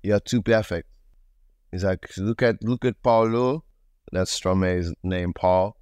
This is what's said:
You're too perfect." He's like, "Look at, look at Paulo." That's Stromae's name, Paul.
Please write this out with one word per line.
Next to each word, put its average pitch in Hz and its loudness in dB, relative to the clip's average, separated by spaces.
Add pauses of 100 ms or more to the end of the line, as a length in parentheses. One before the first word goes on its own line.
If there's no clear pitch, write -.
You're 101 2
too 113 0
perfect." 110 0 (800)
He's 92 -4
like, 95 -2
"Look 107 -2
at, 113 2
look 123 -2
at 120 -2
Paulo." 120 2 (480)
That's 92 -2
Stromae's 92 0 (120)
name, 90 -2
Paul. 92 2